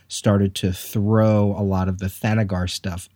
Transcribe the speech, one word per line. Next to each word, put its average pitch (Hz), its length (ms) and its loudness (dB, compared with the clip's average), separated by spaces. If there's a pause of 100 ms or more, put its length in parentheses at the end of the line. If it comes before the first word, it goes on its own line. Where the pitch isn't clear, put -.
started 101 460 2
to 92 180 -2
throw 107 840 2
a 104 60 -2
lot 95 240 0
of 95 120 -4
the 95 80 -4
Thanagar 98 640 -2
stuff - 460 -8